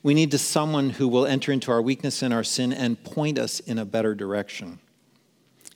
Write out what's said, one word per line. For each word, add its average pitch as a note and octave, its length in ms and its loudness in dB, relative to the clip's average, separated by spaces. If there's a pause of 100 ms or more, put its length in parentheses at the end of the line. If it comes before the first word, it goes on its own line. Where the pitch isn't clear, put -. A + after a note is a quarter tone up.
We C#3+ 120 4
need D#3 160 4
to C#3 80 2
someone D3+ 520 0
who B2+ 180 0
will B2 180 4
enter C3+ 260 0
into C3 180 -2
our A#2 120 4
weakness C3 400 -2
and B2 120 0
our A2 100 0
sin B2+ 280 -2
and B2 300 -2
point D#3 360 -2
us - 220 -4
in A2+ 180 -4
a A2 60 -4
better A2 300 0
direction. G2+ 640 -6 (960)